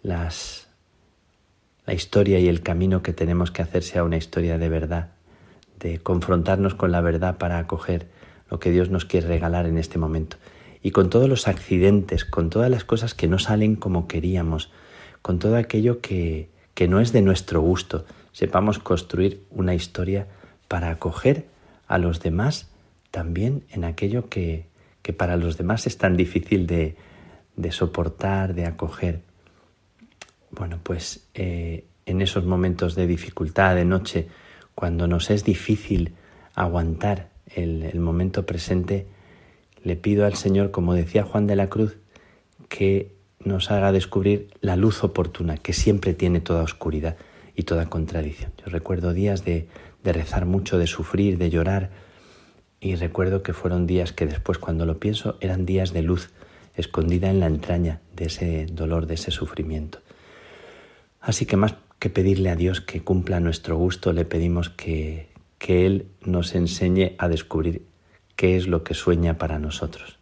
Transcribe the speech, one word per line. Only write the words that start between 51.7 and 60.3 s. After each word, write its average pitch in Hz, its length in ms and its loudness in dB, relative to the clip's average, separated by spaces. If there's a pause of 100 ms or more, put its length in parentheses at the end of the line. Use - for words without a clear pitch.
y 95 160 -2
recuerdo 92 460 0
que 87 100 -4
fueron 87 340 0
días 87 260 0
que 80 140 -2
después, 76 320 -2
cuando 82 280 -2
lo 80 120 -2
pienso, - 420 -4
eran 92 240 -2
días 92 280 0
de 85 100 0
luz 85 280 0 (440)
escondida 87 560 0
en 95 100 4
la 85 60 2
entraña 80 540 0 (140)
de 85 120 -6
ese 80 400 -4
dolor, 82 400 -2
de 82 80 -4
ese - 160 -6
sufrimiento. 78 720 -6 (1200)